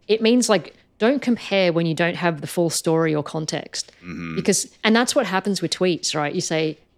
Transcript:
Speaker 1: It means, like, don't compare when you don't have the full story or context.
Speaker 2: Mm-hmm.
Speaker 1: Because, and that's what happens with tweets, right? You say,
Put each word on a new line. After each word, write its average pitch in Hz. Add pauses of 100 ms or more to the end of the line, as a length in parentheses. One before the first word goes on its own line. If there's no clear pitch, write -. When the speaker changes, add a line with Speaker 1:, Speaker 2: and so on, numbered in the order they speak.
Speaker 1:
It 220
means, 226
like, 190 (220)
don't 254
compare 196
when 165
you 160
don't 170
have 160
the 147
full 170
story 160
or 151
context. -
Speaker 2:
Mm-hmm. 165
Speaker 1:
Because, -
and 220
that's 240
what 247
happens 190
with 165
tweets, 180
right? 147
You 180
say, 160 (180)